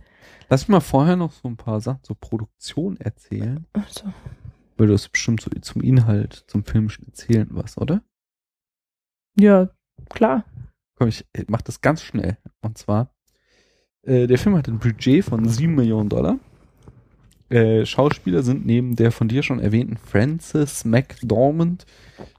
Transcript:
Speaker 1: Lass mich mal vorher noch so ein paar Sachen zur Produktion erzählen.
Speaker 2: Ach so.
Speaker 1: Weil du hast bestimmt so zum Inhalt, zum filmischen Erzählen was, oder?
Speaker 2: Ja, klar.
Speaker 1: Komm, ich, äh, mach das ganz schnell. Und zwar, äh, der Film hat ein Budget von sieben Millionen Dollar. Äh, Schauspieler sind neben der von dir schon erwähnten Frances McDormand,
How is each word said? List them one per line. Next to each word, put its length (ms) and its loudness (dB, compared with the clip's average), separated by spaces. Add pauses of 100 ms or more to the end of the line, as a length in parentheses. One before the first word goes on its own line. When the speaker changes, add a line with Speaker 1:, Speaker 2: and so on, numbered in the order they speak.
(500)
Speaker 1:
Lass 140 2
mich 60 -4
mal 120 6
vorher 340 2
noch 160 -4
so 160 -12
ein 100 -8
paar 220 -6
Sachen 240 -8
zur 160 -12
Produktion 800 -8
erzählen. 760 -8
Speaker 2:
Ach 140 -6
so. 180 -18 (720)
Speaker 1:
Weil 100 6
du 60 4
hast 180 -2
bestimmt 300 -2
so 80 -14 (120)
zum 200 -8
Inhalt, 680 0
zum 180 -4
filmischen 400 -4
Erzählen 460 -2
was, 260 -10
oder? 240 -2 (1400)
Speaker 2:
Ja, 300 8 (400)
klar. 340 0 (520)
Speaker 1:
Komm, 120 2
ich, 260 -6
äh, 140 -8
mach 140 -2
das 200 -14
ganz 200 0
schnell. 360 -6 (240)
Und 160 -8
zwar, 360 -2 (880)
äh, 260 2
der 100 4
Film 200 2
hat 100 -2
ein 120 -4
Budget 440 2
von 240 -2
sieben 280 0
Millionen 340 0
Dollar. 280 0 (1120)
Äh, 360 4
Schauspieler 580 0
sind 220 -2
neben 300 0
der 160 4
von 160 -2
dir 160 -2
schon 160 -4
erwähnten 380 -2
Frances 880 -2
McDormand, 1000 0 (540)